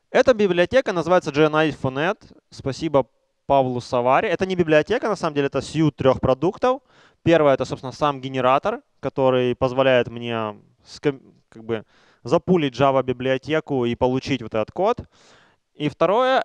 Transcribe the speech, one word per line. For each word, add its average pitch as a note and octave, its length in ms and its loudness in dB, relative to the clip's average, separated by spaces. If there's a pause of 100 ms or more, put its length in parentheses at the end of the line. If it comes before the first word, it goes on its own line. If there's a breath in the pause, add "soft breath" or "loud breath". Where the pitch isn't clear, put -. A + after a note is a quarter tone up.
(120)
Эта B3+ 220 4
библиотека G3+ 600 0
называется E3+ 380 0
G D3+ 140 4
N D3+ 100 2
I D#3 160 2
Fonet. C#3 460 -4 (320)
Спасибо C#3 580 -2 (380)
Павлу B2+ 360 0
Саваре. C3 480 0
Это F3+ 180 -2
не F#3+ 80 -4
библиотека, E3+ 520 0
на G3+ 80 -2
самом D#3 200 -4
деле, C#3+ 100 0
это C3+ 160 -4
сьют D3+ 340 -2
трех B2+ 240 2
продуктов. E3 640 0 (400 soft breath)
Первое — D#3 340 4
это, B2+ 100 -2
собственно, C3 260 -8
сам C#3 280 -2
генератор, C3+ 640 0 (180)
который B2+ 560 0
позволяет B2+ 520 2
мне A#2 480 -8 (280)
ском-, - 380 -6 (280)
как A2+ 140 -20
бы A2 220 -8 (380 soft breath)
запулить D3+ 500 0
Java C3+ 300 2
библиотеку C3 800 -4
и A#2+ 80 -2
получить B2+ 480 -2
вот A2 140 -8
этот G#2+ 160 -4
код. G#3 300 -4 (760 soft breath)
И D3+ 140 -4
второе — A#3 560 0